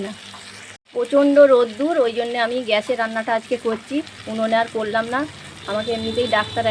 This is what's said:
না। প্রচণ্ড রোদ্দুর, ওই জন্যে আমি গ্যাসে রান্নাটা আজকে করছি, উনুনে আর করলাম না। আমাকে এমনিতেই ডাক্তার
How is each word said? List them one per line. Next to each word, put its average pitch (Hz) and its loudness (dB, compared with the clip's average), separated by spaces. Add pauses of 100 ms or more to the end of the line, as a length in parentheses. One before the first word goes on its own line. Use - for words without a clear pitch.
না। 202 -8 (840)
প্রচণ্ড 277 4 (160)
রোদ্দুর, 240 2 (100)
ওই 233 0
জন্যে 240 -4
আমি 240 -4 (120)
গ্যাসে 214 0
রান্নাটা 226 -2
আজকে 233 -4 (100)
করছি, 226 -4 (340)
উনুনে 220 0
আর 226 -2
করলাম 220 -2 (100)
না। 262 0 (500)
আমাকে 220 -4
এমনিতেই 226 -2
ডাক্তার 214 -2